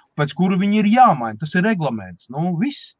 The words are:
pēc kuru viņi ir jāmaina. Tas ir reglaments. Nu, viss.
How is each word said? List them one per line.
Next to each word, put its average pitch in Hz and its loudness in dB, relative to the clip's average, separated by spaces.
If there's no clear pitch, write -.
pēc 147 -2
kuru 185 0
viņi 202 2
ir 208 2
jāmaina. 147 4
Tas 156 -6
ir 180 0
reglaments. 143 -4
Nu, 160 -4
viss. 269 -6